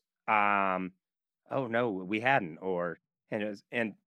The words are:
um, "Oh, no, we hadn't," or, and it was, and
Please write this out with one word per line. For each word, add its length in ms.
um, 640
"Oh, 180
no, 240
we 280
hadn't," 380
or, 420
and 120
it 60
was, 240
and 220